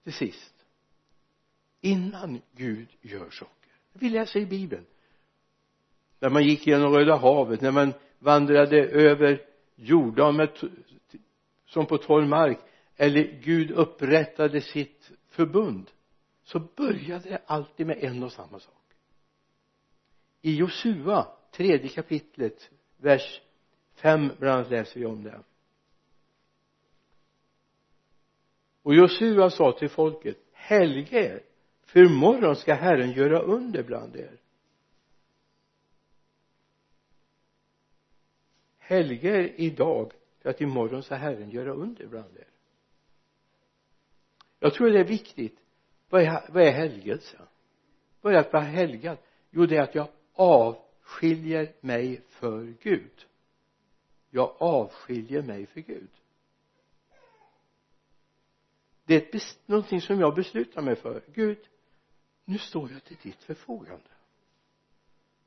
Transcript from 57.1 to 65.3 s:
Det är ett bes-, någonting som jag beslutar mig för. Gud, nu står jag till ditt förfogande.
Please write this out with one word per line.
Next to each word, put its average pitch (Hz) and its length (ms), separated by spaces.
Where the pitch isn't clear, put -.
Det 160 100
är - 20
ett 156 160
bes-, - 320
någonting 208 360
som 196 180
jag 151 160
beslutar 190 460
mig 127 140
för. 117 280
Gud, 214 240
nu 190 120
står 143 340
jag 135 120
till 170 180
ditt - 220
förfogande. 160 680